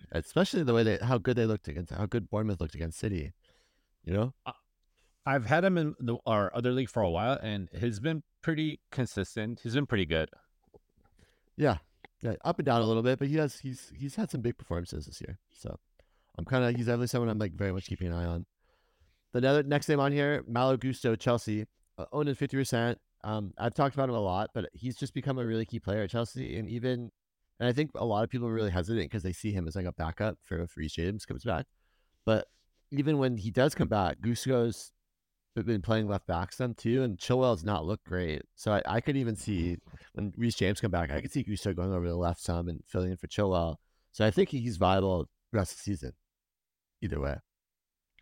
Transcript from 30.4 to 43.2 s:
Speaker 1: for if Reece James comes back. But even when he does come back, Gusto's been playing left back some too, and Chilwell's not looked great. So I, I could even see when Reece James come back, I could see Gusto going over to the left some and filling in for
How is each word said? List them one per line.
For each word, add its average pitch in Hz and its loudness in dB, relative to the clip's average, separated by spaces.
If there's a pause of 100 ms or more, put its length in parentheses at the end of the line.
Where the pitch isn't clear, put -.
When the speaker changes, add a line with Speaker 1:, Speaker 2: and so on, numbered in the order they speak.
Speaker 1:
for - -6
if 85 -6
Reece 78 -4
James 98 -2
comes - -8
back. 95 -2 (580)
But 110 4 (420)
even 147 2
when 131 2
he 101 -2
does 135 4
come 123 0
back, 98 2
Gusto's 117 0 (640)
been 110 0
playing 110 2
left 101 -2
back 87 -2
some 123 -4
too, 123 2
and 107 -2
Chilwell's 123 2
not 95 0
looked 104 -4
great. 82 -2 (140)
So - 0
I, 101 2
I 98 0
could 139 0
even 117 0
see 90 0 (340)
when 101 -4
Reece 113 0
James 98 2
come 110 0
back, 85 0
I 71 -2
could - -12
see 139 -2
Gusto 104 -2
going 90 0
over 87 0
to 85 0
the 85 -2
left 85 0
some 87 -2
and 82 -8
filling 92 -2
in 92 -4
for - -12